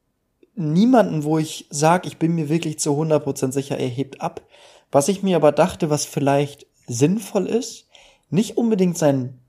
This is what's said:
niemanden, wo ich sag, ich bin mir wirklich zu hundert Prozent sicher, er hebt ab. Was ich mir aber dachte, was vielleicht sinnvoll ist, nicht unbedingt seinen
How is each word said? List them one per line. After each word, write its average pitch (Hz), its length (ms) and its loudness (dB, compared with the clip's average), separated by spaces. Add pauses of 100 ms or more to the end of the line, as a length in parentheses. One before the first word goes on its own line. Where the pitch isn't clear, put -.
(560)
niemanden, 175 720 2
wo 156 120 2
ich - 320 -6
sag, 165 380 2
ich - 100 -14
bin 165 180 0
mir 156 120 -2
wirklich 156 320 -2
zu 147 160 0
hundert 151 300 0
Prozent 135 280 -4
sicher, 135 240 -4
er 131 120 -4
hebt 131 320 -8
ab. - 200 -10 (520)
Was 143 160 4
ich 190 140 -2
mir 190 120 0
aber 151 160 6
dachte, 160 380 0
was 147 160 -2
vielleicht 143 600 -2 (220)
sinnvoll 175 600 -2
ist, - 400 -6 (420)
nicht 202 280 -2
unbedingt 190 400 0
seinen 135 520 0